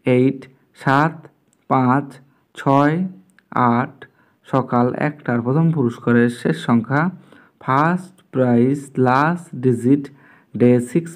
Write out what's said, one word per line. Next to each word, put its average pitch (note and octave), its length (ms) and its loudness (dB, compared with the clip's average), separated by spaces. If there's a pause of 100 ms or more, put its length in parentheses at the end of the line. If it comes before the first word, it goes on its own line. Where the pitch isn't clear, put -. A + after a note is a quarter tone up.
(160)
এইট, C3+ 240 2 (380)
সাত D3 360 2 (560)
পাঁচ C3 360 0 (540)
ছয় C#3+ 340 2 (800)
আট, B2+ 200 -4 (520)
সকাল B2 400 0 (220)
একটার B2+ 380 -6
প্রথম D#3 200 0 (100)
পুরস্কারের A#2+ 540 0 (100)
শেষ D#3 160 -2 (100)
সংখ্যা। B2+ 360 0 (640)
ফার্স্ট D#3+ 520 -2 (140)
প্রাইজ, B2+ 480 2 (300)
লাস্ট D3+ 380 0 (180)
ডিজিট, C3 400 2 (500)
ডে A#2+ 160 4 (200)
সিক্স E3 260 -2